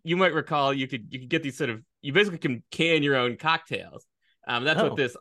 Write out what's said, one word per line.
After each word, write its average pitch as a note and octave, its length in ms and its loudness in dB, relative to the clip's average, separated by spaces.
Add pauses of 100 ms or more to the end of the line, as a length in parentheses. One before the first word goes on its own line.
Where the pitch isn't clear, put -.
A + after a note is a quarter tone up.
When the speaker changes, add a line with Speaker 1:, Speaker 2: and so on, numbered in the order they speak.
Speaker 1:
you E3 120 0
might F3+ 180 4
recall C#3+ 400 0
you C3+ 120 -2
could, B2 220 -8
you B2+ 120 -12
could B2 100 -14
get D#3+ 120 0
these C#3 140 -6
sort C3+ 140 -2
of, A2 120 -8 (200)
you C#3+ 100 -6
basically F#3+ 260 2
can B2+ 320 -2
can D#3+ 320 2
your C#3+ 140 2
own B2 220 0
cocktails. D3 640 -4 (420)
Um, A#2+ 180 -2
that's D#3 160 2
Speaker 2:
Oh. D#3+ 80 4
Speaker 1:
what A#2 80 -2
this B2+ 240 0